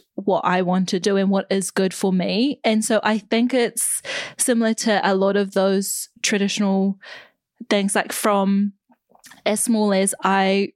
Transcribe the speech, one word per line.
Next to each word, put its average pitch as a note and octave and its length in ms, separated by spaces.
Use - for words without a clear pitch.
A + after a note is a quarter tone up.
what G3 300
I F3+ 180
want F3+ 280
to F#3 100
do G3 160
and G3 140
what F#3+ 200
is G3 200
good F#3+ 240
for F#3+ 180
me. F#3 520
And A3 200
so A3 180
I G#3+ 160
think A#3 360
it's - 480
similar A3+ 380
to G#3+ 280
a G3 120
lot F#3+ 220
of G3 160
those G3 560
traditional G3 760
things, G3+ 240
like, - 180
from G3+ 640
as G#3+ 160
small G#3+ 320
as F#3+ 300
I G3 540